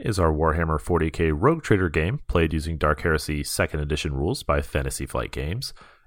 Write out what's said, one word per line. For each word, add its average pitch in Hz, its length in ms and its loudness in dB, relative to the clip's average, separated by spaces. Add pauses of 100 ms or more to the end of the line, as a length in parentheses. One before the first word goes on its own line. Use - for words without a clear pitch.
is 98 160 -2
our 82 120 6
Warhammer 80 480 2
forty 80 300 2
K 80 220 2
Rogue 131 320 2
Trader 92 240 2
game 82 400 0
played 82 240 2
using 80 260 -2
Dark 76 220 2
Heresy 76 420 0
second 80 380 -2
edition 73 340 -2
rules 78 300 -2
by 71 180 2
Fantasy 67 420 -4
Flight 62 280 -4
Games. 82 420 -6 (320)